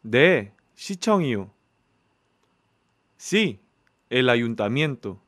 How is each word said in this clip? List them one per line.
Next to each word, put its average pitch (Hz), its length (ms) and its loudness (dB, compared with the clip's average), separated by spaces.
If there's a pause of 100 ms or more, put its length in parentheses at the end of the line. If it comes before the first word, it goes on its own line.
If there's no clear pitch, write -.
네, 120 540 2 (200)
시청이요. 156 760 -2 (1700)
Sí, 185 420 -2 (480)
el 127 220 2
ayuntamiento. 117 960 -2